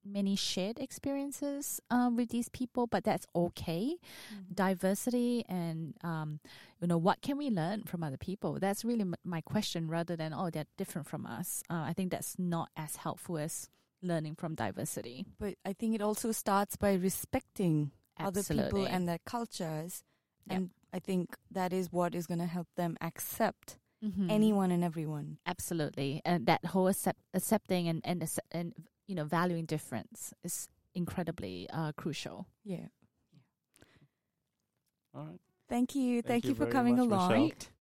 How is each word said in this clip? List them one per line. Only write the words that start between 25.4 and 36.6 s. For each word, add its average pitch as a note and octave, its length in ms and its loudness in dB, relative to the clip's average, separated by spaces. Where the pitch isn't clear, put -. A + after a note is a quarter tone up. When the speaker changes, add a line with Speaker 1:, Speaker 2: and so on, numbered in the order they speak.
Speaker 1:
Absolutely. D3+ 800 -2
And E3+ 200 4
that E3+ 200 4
whole F#3 200 4
accept-, - 320 2
accepting F3+ 560 2
and, E3 160 0
and, F3 180 -2
accept-, - 320 -4
and, E3+ 200 -4
you G3 80 -6
know, D#3 100 0
valuing E3+ 400 2
difference - 720 -6
is - 240 -6
incredibly, E3 800 -4
uh, D3+ 240 -2
crucial. - 500 -6
Speaker 2:
Yeah. F#3 260 -8
Speaker 3:
All C#3+ 100 -10
right. E3+ 160 -14
Speaker 2:
Thank A#3+ 260 0
you. B3 280 2
Speaker 3:
Thank - 40 -4
Speaker 2:
Thank A#3+ 180 4
Speaker 3:
you C#4 60 0
Speaker 2:
you C4+ 40 4
for D4 100 2